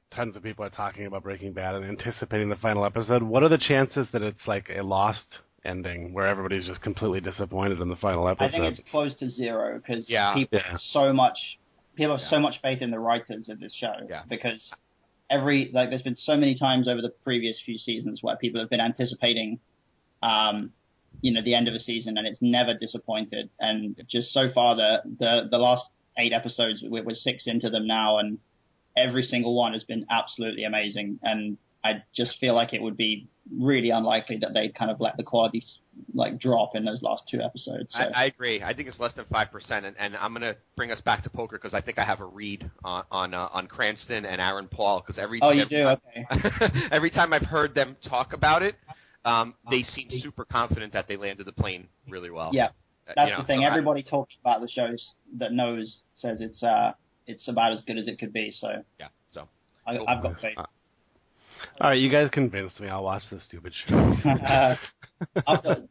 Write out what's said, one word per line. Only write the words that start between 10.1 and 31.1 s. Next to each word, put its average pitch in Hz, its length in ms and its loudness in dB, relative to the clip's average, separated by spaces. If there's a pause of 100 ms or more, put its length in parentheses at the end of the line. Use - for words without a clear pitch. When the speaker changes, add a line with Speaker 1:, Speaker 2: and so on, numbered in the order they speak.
Speaker 2:
people 110 240 2
Speaker 1:
Yeah. 90 140 -6
Speaker 2:
have - 80 -6 (100)
so 139 220 6
much, 127 240 6 (580)
people 151 220 2
have 131 60 -4
Speaker 3:
Yeah. - 60 -8
Speaker 2:
so 156 100 4
much 143 220 0
faith 131 200 -2
in 120 100 -4
the 113 80 -4
writers 113 500 -2
of 110 120 -12
this 107 120 -14
show 110 220 -6 (120)
Speaker 3:
Yeah. 78 200 -10
Speaker 2:
because 117 340 -6 (680)
every, 139 440 2
like, 127 160 4
there's 127 140 -4
been 127 140 -4
so - 200 2
many 139 160 6
times 127 340 4
over 120 140 0
the 117 80 -2 (140)
previous 117 380 0
few 113 180 -8
seasons 113 420 -6
where 113 140 -2
people 117 260 -4
have 113 80 -6
been 117 120 2
anticipating, 117 800 0 (640)
um, 107 500 0 (500)
you 127 100 2
know, 113 100 0
the 120 140 2
end 120 120 4
of 113 60 -2
a 113 60 -6
season 113 380 -6
and 107 100 -4
it's 104 140 -6
never 120 320 4
disappointed. 110 760 -6 (100)
And 107 480 -4
just 120 260 -2
so 135 180 4
far, 120 240 6
the, 110 260 4 (180)
the, 117 300 2
the 120 80 2
last 123 280 4 (320)
eight 117 160 2
episodes, 113 500 -2
we're, 110 200 -4
we're 113 120 -6
six - 320 -4
into 113 220 0
them 110 180 -2
now, 110 320 4
and 107 180 -2 (600)
every 127 260 2
single 120 320 0
one 117 180 2
has 110 100 -6
been 110 260 -6
absolutely 113 560 -2
amazing. 104 580 -4